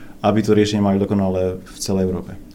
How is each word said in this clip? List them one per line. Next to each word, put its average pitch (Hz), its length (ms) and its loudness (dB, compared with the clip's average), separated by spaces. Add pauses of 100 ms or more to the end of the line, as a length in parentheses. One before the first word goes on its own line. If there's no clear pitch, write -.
(260)
aby 104 160 4
to 104 160 4
riešenie 104 240 2
mali 98 160 2
dokonale 92 640 0
v - 160 -18
celej 95 320 -2
Európe. - 240 -6 (220)